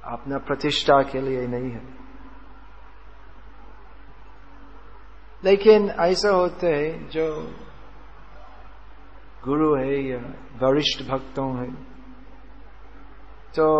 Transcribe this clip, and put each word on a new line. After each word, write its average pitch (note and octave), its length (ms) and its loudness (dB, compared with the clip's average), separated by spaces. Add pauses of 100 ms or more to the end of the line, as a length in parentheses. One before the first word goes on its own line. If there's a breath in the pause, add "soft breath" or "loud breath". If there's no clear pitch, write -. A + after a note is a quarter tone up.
अपना B2+ 320 -6
प्रतिष्ठा C#3 640 4
के C3+ 200 -2
लिए C3 260 -2
नहीं B2 240 -4
है। A#2 140 -10 (3500)
लेकिन G3+ 440 10
ऐसा F3+ 400 4
होते F3+ 380 4
हैं D#3 420 0
जो D#3+ 460 -2 (1900)
गुरु D3+ 320 4
है C3+ 340 0
या B2 100 -2 (440)
वरिष्ठ C3+ 480 4
भक्तों C3+ 460 -2
है, B2 160 -4 (1800)
तो D#3 160 6 (120)